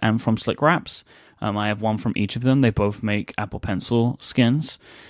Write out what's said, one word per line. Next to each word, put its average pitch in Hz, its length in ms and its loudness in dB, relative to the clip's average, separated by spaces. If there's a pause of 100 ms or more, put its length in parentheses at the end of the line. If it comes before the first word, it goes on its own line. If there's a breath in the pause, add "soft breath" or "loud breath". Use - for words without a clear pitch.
and 110 200 2
from 113 160 0
Slick - 240 -2
Wraps. - 420 0 (380 soft breath)
Um, 104 160 -2
I 104 100 0
have 104 140 -2
one 110 160 0
from 110 180 -2
each 104 220 -2
of 117 60 -4
them. 131 180 4
They 123 80 6
both 104 340 0
make 104 340 -2
Apple 104 220 -6
Pencil 117 640 0
skins. 131 580 0 (300 loud breath)